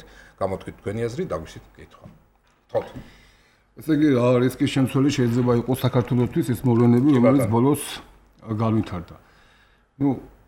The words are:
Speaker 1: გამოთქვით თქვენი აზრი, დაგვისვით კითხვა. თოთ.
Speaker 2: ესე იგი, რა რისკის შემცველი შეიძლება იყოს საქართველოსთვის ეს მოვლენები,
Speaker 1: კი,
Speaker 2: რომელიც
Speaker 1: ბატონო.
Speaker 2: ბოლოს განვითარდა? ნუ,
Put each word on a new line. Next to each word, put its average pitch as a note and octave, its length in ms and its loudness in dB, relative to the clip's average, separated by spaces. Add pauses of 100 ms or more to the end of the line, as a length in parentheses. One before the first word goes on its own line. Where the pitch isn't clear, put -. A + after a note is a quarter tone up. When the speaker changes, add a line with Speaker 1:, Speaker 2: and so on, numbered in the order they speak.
(340)
Speaker 1:
გამოთქვით F#2+ 420 -6
თქვენი G#2+ 260 -8
აზრი, A#2+ 220 -6
დაგვისვით E2 460 -10
კითხვა. - 360 -20 (680)
თოთ. - 160 -4 (840)
Speaker 2:
ესე D3+ 260 -2
იგი, D3+ 140 4
რა B2 240 4
რისკის B2+ 340 0
შემცველი C3+ 400 0
შეიძლება B2 460 2
იყოს A#2+ 260 -2
საქართველოსთვის B2 680 0
ეს A#2+ 120 -4
მოვლენები, A#2+ 480 4
Speaker 1:
კი, C#3+ 60 4
Speaker 2:
რომელიც B2+ 260 4
Speaker 1:
ბატონო. A2+ 60 0
Speaker 2:
ბოლოს B2+ 360 0 (680)
განვითარდა? G#2 640 -4 (840)
ნუ, C#3 100 0 (380)